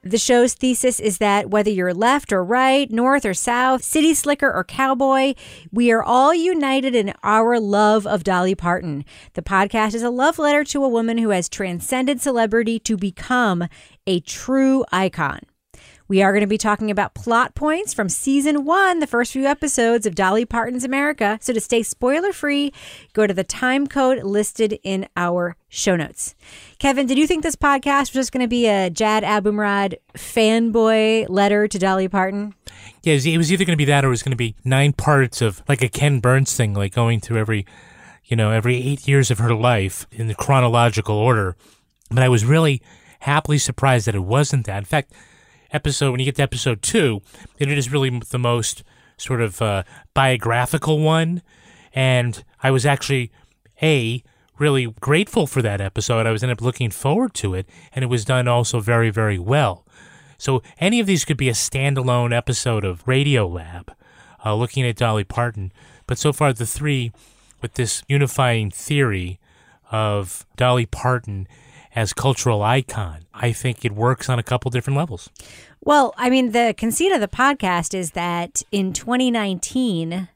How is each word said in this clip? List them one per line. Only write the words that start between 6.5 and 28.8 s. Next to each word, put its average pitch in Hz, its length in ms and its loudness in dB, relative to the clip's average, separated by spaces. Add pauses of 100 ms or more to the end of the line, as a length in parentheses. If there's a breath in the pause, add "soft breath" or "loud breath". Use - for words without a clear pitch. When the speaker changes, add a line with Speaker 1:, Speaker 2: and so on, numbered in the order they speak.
Speaker 1:
in 208 180 0 (100)
our 226 380 2
love 208 460 2
of 185 180 -2
Dolly 185 300 0
Parton. 170 500 -4 (300 loud breath)
The 175 80 -8
podcast 208 500 0
is 233 100 -4
a 240 60 -2
love 262 300 0
letter 294 260 2
to 285 180 -2
a 269 60 2
woman 226 300 0
who 226 100 0
has 185 220 0
transcended 247 680 -2
celebrity 226 600 0
to 220 180 -4
become 190 720 -2 (380 loud breath)
a 180 140 0
true 269 680 0
icon. 180 500 -2 (680 soft breath)
We 190 120 4
are 196 100 4
gonna 208 160 2
be 214 100 0
talking 214 320 -2
about 196 240 -2
plot 233 400 0
points 320 400 -2
from 214 140 -2
season 277 560 0
one, 359 340 2
the 302 80 -2
first 240 240 -2
few 269 160 -2
episodes 233 600 0
of 170 100 -4
Dolly 196 280 2
Parton's 240 380 -4
America. 269 580 -2
So - 120 -4
to 226 80 0
stay 226 240 0
spoiler-free, 285 880 -2 (400 loud breath)
go 214 160 2
to 196 40 -2
the 180 120 -2
time 262 420 -2
code 262 380 0
listed 208 580 -2
in 190 240 -4 (100)
our 175 380 -2 (140)
show - 260 0
notes. - 400 -6 (460 loud breath)
Kevin, 269 260 0
did 254 100 0
you 294 120 4
think 330 160 -2
this 330 100 -2
podcast 285 460 0
was 269 100 -2
just 262 220 -4
gonna 247 160 0
be 240 180 2
a 196 240 2